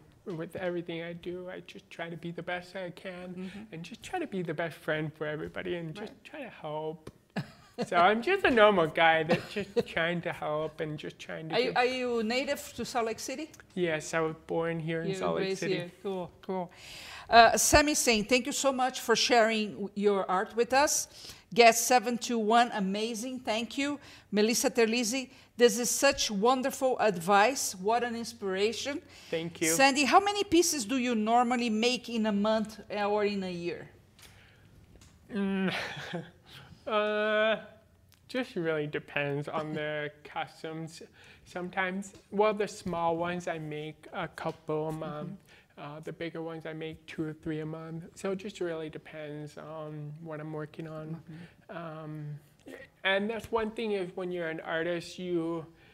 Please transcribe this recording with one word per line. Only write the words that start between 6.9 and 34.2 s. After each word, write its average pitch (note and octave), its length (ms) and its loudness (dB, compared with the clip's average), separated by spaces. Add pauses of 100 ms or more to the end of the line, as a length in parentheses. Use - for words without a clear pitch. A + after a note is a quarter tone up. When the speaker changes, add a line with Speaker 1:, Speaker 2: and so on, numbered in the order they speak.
Speaker 2:
<laughs> F3 80 -4 (420)
Speaker 1:
So F3+ 100 -2
I'm G#3 260 6
just G4 220 2
a F4 60 6
normal G#3 380 8
guy D#3+ 340 6
that's E3 320 0
just G3 160 -4 (160)
<laughs> - 100 -14
trying E3+ 260 0
to E3 100 -4
help D#3 480 -4
and D3+ 180 -6
just E3+ 200 -12
trying D#3+ 320 -10
to F3+ 40 -2
Speaker 2:
Are A3+ 60 4
you, B3+ 120 2
Speaker 1:
give - 40 -6
Speaker 2:
are B3 80 4 (160)
you A#3+ 240 -2
native B3+ 520 -4
to A#3 80 -6
Salt A#3 220 -2
Lake A3+ 140 -6
City? D4 300 -8 (240)
Speaker 1:
Yes, D#3+ 400 -2
I E3 60 2
was D#3+ 140 0 (120)
born E3 340 -2
here D#3+ 220 -4
in G3 80 -4
Speaker 2:
You F#3+ 40 -2
Speaker 1:
Salt F3 220 -2
Lake F#3+ 120 0
Speaker 2:
raised F#3+ 120 -4
Speaker 1:
City. G3 140 -2
Speaker 2:
here. F3 160 -6 (120)
Cool, F#3 280 -6 (120)
cool. F#3 280 -6 (600)
Uh, E4+ 260 10
Sammy D4+ 380 6
saying, A3 300 2
"Thank B3 220 2
you C#4+ 60 -4 (140)
so C4+ 60 4
much B3+ 280 -2
for A3+ 140 2
sharing A3 580 4
w-, F#3+ 220 -6
your G3+ 340 4
art G3+ 280 -2
with A#3 160 2
us." - 340 4 (480)
Guest A#3 320 8
seven A#3+ 320 4
two A#3+ 200 -2
one, A#3 340 6
amazing. A3 680 -4
Thank A3+ 380 -2
you. C#4+ 220 -2 (320)
Melissa A3 380 4
Terlizzi, A#3+ 600 2 (260)
"This A3+ 220 8
is B3 100 0
such - 440 2
wonderful B3+ 640 2
advice. G3+ 800 4
What A3 260 0
an A#3 140 -4
inspiration." A3 840 -2 (280)
Speaker 1:
Thank E3 300 -6
you. E3 80 4
Speaker 2:
Sandy, C4+ 360 4
how C4+ 160 6
many G4+ 220 0
pieces D#4+ 420 2
do A#3+ 120 -2
you B3 180 0
normally A#3 560 2
make A#3 380 0
in A3 180 0
a G#3+ 60 2
month G#3+ 480 0 (100)
or G#3 340 0
in G3+ 200 0
a F#3 80 -6
year? E3+ 360 -8 (1400)